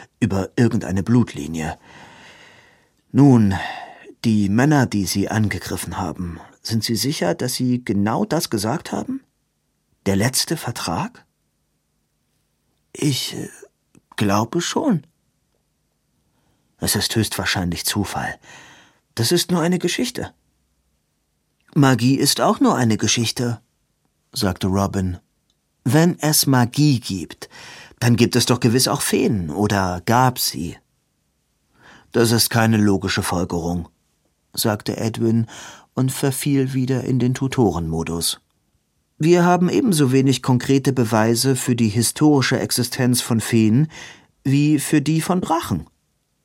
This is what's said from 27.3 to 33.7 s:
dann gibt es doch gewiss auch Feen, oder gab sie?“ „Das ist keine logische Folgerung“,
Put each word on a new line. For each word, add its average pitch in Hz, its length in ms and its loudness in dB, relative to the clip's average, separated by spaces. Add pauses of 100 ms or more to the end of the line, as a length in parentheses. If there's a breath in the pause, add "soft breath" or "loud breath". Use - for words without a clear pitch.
dann 120 160 2
gibt 113 200 4
es 117 100 0
doch 120 140 0
gewiss 123 280 2
auch 127 140 -4
Feen, 104 480 -2
oder 92 560 -2
gab 127 340 2
sie?“ - 380 -8 (1300 soft breath)
„Das 117 200 2
ist 113 180 2
keine 113 280 2
logische 98 460 0
Folgerung“, 87 640 -4 (640)